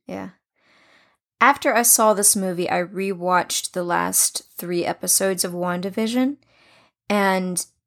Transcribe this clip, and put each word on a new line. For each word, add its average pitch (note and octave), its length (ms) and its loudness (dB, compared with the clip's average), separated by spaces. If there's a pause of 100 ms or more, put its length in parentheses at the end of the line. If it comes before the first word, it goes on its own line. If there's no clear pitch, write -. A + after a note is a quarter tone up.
Yeah. F#3+ 240 -12 (1120)
After C4+ 320 4
I A3 80 4
saw A3 320 4
this G3+ 220 2
movie, F#3 340 -2
I F3+ 140 0
rewatched F3+ 880 -2
the F#3 100 -6
last F3 640 0 (120)
three F3 300 -4
episodes F#3+ 580 0
of F3+ 80 -4
WandaVision, G3+ 840 -2 (720)
and F#3+ 560 0 (220)